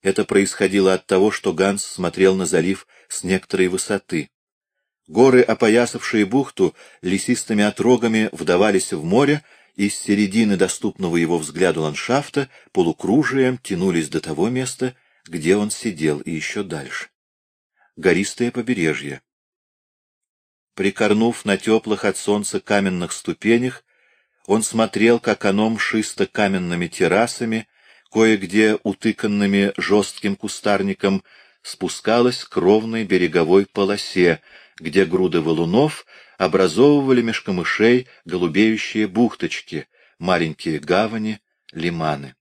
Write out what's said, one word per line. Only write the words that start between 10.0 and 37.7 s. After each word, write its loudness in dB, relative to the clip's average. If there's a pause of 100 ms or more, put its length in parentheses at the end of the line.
доступного -2
его 0
взгляду 0
ландшафта -4 (220)
полукружием 0
тянулись -2
до -4
того -4
места, -6 (300)
где 0
он -2
сидел, -4
и -12
еще -6
дальше. -10 (880)
Гористое 0
побережье. -4 (1500)
Прикорнув 0
на 2
теплых 0
от 0
солнца -4
каменных -2
ступенях, -2 (600)
он 2
смотрел, 2
как -2
оно 2
мшисто -4
каменными -2
террасами, -2 (420)
кое-где 2
утыканными 0
жестким -2
кустарником, -2 (400)
спускалось -2
к -8
ровной 2
береговой 2
полосе, 0 (380)
где 0
груды 0
валунов 0 (320)
образовывали 4
меж -4
камышей 0 (160)